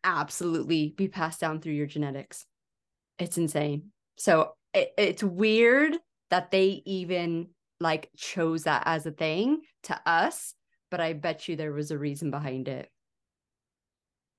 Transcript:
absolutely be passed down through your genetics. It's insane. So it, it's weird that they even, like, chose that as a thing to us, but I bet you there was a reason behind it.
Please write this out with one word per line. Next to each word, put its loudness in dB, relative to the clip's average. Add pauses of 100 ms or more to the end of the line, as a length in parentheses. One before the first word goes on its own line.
absolutely 0
be 0
passed -4
down -2
through -6
your -2
genetics. -6 (720)
It's -4
insane. -2 (260)
So 4 (200)
it, 2
it's 2
weird 4 (360)
that 0
they 4
even, -2 (300)
like, 0
chose -2
that 2
as 0
a -6
thing 0 (220)
to -6
us, 2 (380)
but -4
I -2
bet -6
you -4
there -4
was -4
a -2
reason -4
behind -6
it. -8 (1500)